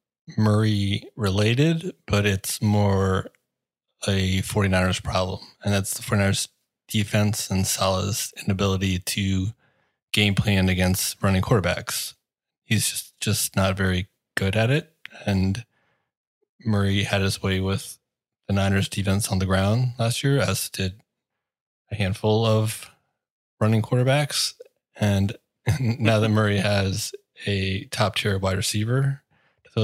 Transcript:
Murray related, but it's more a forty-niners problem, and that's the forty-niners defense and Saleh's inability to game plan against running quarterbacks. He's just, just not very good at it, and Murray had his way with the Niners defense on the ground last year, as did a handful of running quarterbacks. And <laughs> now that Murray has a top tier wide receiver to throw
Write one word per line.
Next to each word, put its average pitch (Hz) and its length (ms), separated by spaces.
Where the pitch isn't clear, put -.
Murray 107 680
related, 123 760
but 104 180
it's 98 360
more 98 680
a 95 340
forty-niners 92 580
problem, 92 400
and 101 100
that's 98 200
the - 100
forty-niners 98 460
defense 104 640
and 95 160
Saleh's 95 680
inability 95 540
to 95 480
game 104 240
plan 95 340
against 92 540
running 95 180
quarterbacks. - 760
He's 104 260
just, - 320
just - 340
not 95 220
very 92 320
good 95 220
at 113 120
it, 147 220
and 98 400
Murray 98 380
had 98 180
his 98 200
way 95 200
with 95 360
the 101 60
Niners 98 340
defense 98 420
on 95 100
the 95 60
ground 101 540
last 117 240
year, 139 160
as - 300
did 95 320
a - 40
handful 107 500
of 110 440
running 110 220
quarterbacks. 127 720
And 101 400
<laughs> - 140
now 113 400
that 110 100
Murray 107 280
has 98 540
a 95 400
top - 300
tier 98 240
wide 95 160
receiver 123 680
to - 40
throw 113 140